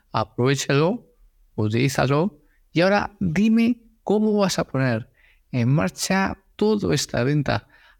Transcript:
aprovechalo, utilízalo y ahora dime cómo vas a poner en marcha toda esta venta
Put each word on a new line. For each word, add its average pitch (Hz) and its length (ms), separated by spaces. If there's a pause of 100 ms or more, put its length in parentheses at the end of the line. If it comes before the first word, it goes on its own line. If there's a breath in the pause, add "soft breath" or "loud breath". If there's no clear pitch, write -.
(120 soft breath)
aprovechalo, 139 960 (480)
utilízalo 135 880 (300)
y 156 100
ahora 202 380
dime 220 600 (220)
cómo 214 300
vas 196 260
a 165 60
poner 123 440 (420 soft breath)
en 120 180
marcha 190 680 (180)
toda 202 380
esta 135 300
venta 135 440 (320 soft breath)